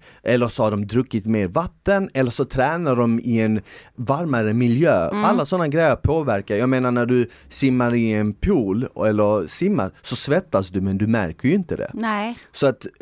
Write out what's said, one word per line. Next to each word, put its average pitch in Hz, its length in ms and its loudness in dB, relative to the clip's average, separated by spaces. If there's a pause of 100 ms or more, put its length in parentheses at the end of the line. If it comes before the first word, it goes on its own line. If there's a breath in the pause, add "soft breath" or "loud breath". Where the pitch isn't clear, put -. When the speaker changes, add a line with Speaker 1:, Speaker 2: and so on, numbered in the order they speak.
(240 loud breath)
Speaker 1:
Eller 120 240 2
så 113 160 -2
har 107 80 2
de 101 160 -2
druckit 110 380 -2
mer 107 220 2
vatten. 180 680 -2
Eller 131 180 0
så 135 140 -2
tränar 143 500 0
de 117 240 2
i 117 200 0
en 110 220 0 (340 loud breath)
varmare 123 580 -2
miljö. 120 560 2
Speaker 2:
Mm. 208 160 -2
Speaker 1:
Alla 196 200 2
såna 175 220 -2
grejer 147 280 2
påverkar. 123 600 -2
Jag 123 140 2
menar, 127 220 0
när 120 140 0
du 120 240 2 (200 loud breath)
simmar 123 460 0
i 113 180 2
en 107 200 0
pool 123 540 0 (180)
eller 104 420 2
simmar, 160 440 -2 (100)
så - 140 -8
svettas 123 540 -2
du, 95 120 -2
men 98 160 0
du 107 100 0
märker 110 420 -2
ju 170 60 4
inte 180 200 -2
det. - 180 -8
Speaker 2:
Nej. 220 440 -6 (140 loud breath)
Speaker 1:
Så - 160 0
att, - 200 -4 (140)